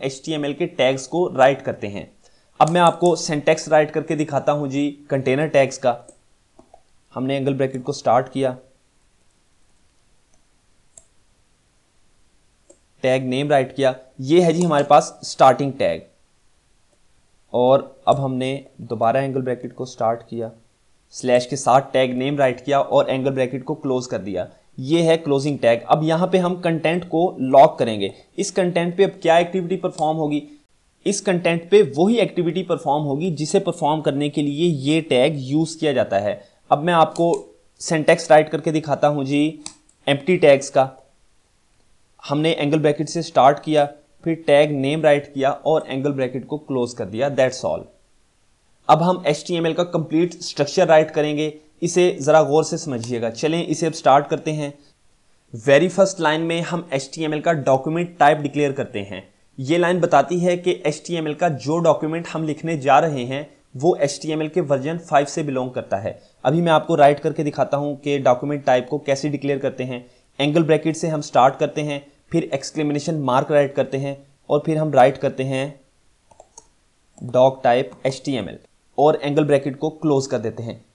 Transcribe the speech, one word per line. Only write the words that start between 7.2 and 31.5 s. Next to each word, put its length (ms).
एंगल 160
ब्रैकेट 300
को 80
स्टार्ट 380
किया, 280
टैग 220
नेम 240
राइट 260
किया, 200
ये 200
है 120
जी 100
हमारे 200
पास 400
स्टार्टिंग 500
टैग। 280
और 540
अब 120
हमने 460
दोबारा 400
एंगल 200
ब्रैकेट 320
को 120
स्टार्ट 440
किया, 220
स्लैश 320
के 100
साथ 380
टैग 240
नेम 200
राइट 280
किया 140
और 300
एंगल 220
ब्रैकेट 320
को 120
क्लोज 300
कर 120
दिया, 300
ये 220
है 160
क्लोजिंग 420
टैग। 300
अब 140
यहाँ 240
पे 100
हम 240
कंटेंट 440
को 360
लॉक 380
करेंगे। 340
इस 120
कंटेंट 460
पे 60
अब 180
क्या 160
एक्टिविटी 380
परफॉर्म 420
होगी? 260
इस 160
कंटेंट 480